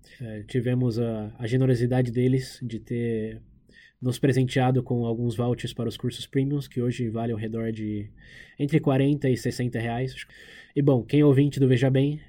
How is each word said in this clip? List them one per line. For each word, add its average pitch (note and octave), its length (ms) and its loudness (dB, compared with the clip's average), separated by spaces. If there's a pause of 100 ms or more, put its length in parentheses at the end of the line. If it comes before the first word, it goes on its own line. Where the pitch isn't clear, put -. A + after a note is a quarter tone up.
(220)
é, G#2+ 220 -12
tivemos B2 560 0
a, A2 400 -4
a A#2+ 80 -6
generosidade B2+ 640 2
deles C3 500 0
de A2+ 180 -8
ter A2 640 -4 (580)
nos B2 200 -2
presenteado C3 640 2
com A#2+ 200 -2
alguns A#2 320 -2
vouchers A#2+ 380 -2
para A#2 160 -4
os - 80 -10
cursos - 300 -6
premiums, C#3 400 -2
que - 120 -8
hoje A#2+ 300 -2
vale A2+ 220 -4
ao A2 80 -4
redor A2+ 320 -4
de G#2+ 360 -6 (520)
entre D3 200 2
quarenta C#3 480 2
e B2+ 80 4
sessenta A#2+ 440 -4
reais. A#2+ 360 -4 (600)
E, D3 80 0
bom, C3+ 200 4
quem C#3+ 180 2
é D3+ 40 6
ouvinte C#3 340 4
do C3 80 4
Veja C3 220 4
Bem C#3 400 0